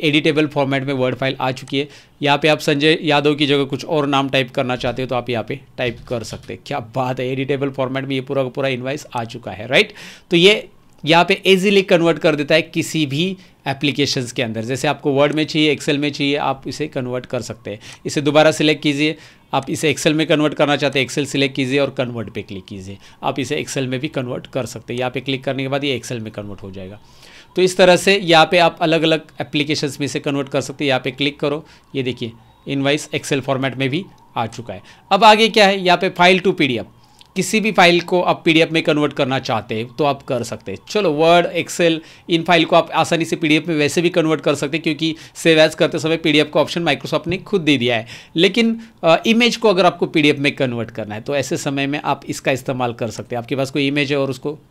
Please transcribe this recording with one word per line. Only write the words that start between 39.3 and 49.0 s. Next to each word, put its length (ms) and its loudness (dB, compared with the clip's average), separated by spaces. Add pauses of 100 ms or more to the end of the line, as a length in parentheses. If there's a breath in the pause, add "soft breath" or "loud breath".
चाहते 340 -4
हैं 120 -4 (100)
तो 80 0
आप 180 0
कर 200 -4
सकते 300 -10
हैं। 60 -10 (100)
चलो 240 0
वर्ड, 340 4 (100)
Excel, 420 0 (320 loud breath)
इन 120 2
फाइल 220 4
को 120 2
आप 160 2
आसानी 320 0
से 120 -4
पीडीएफ़ 320 0
में 80 -2
वैसे 260 0
भी 80 0
कन्वर्ट 300 0
कर 140 0
सकते 220 -4
हैं, 60 -6
क्योंकि 320 -2 (200 loud breath)
सेव 240 4
एज 160 6
करते 240 0
समय 200 0
पीडीएफ़ 300 2
का 120 0
ऑप्शन 240 -2
Microsoft 420 -2
ने 120 -2
खुद 220 -2
दे 180 4
दिया 180 0
है। 100 -4 (300 loud breath)
लेकिन, 420 2 (260 loud breath)